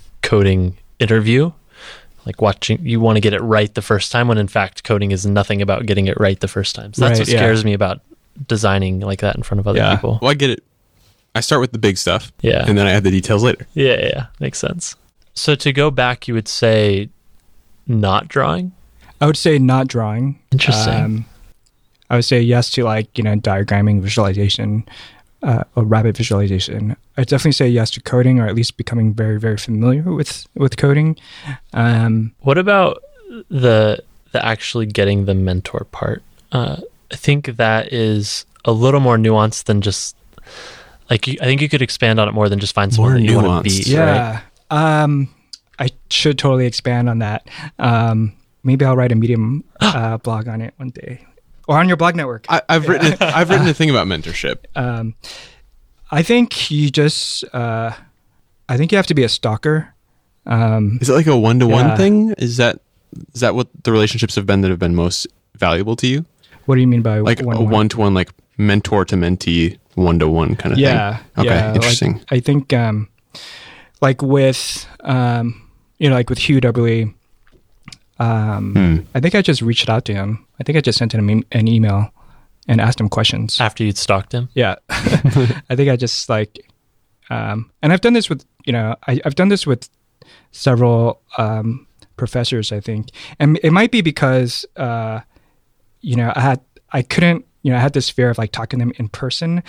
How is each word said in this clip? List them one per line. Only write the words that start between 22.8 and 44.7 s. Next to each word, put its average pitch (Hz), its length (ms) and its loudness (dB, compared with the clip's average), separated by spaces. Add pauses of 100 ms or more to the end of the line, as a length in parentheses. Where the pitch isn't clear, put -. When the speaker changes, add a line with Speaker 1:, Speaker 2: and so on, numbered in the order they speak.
Speaker 2:
like, 110 340 -4
you 113 60 -2
know, 104 100 0
diagramming, 104 640 0
visualization, 101 840 -2 (580)
uh, 117 220 0 (100)
or 120 100 0
rapid 110 320 2
visualization. 104 800 -2 (200)
I'd 127 100 0
definitely 143 260 2
say 127 160 2
yes 117 240 0
to - 80 -12
coding, 127 380 2
or 113 80 2
at 104 80 -2
least 117 220 -2
becoming 113 360 -2
very, 107 280 -2
very 110 160 -2
familiar 117 460 0 (100)
with, - 420 -6
with 139 220 -2
coding. 151 400 2 (560)
Um, 113 680 0
Speaker 1:
What 139 180 2
about 190 440 2 (480)
the, 113 520 2 (300)
the - 120 -4
actually 113 420 -4
getting 101 380 0
the 98 100 0
mentor 92 560 -2
part? - 320 -6 (300)
Uh, 139 240 -2 (360)
I - 40 -14
think 143 400 -2
that 110 360 0
is 107 540 -2 (180)
a 117 80 2
little 131 280 4
more 123 160 4
nuanced 110 480 2
than 104 160 0
just, - 360 -4 (920)
like, 120 160 0
you, 131 140 -4
I - 40 -4
think 135 160 0
you 147 80 0
could 139 140 0
expand 113 380 0
on 104 80 2
it 104 40 -4
more 104 160 2
than 101 100 0
just 98 160 -4
find 101 180 0
someone 117 200 4
Speaker 3:
More 123 80 4
Speaker 1:
that 110 60 4
you 113 100 4
wanna 104 120 4
Speaker 3:
nuanced. 95 380 0
Speaker 1:
be, 131 120 2
right? 160 80 4
Speaker 2:
Yeah. 117 340 0 (300)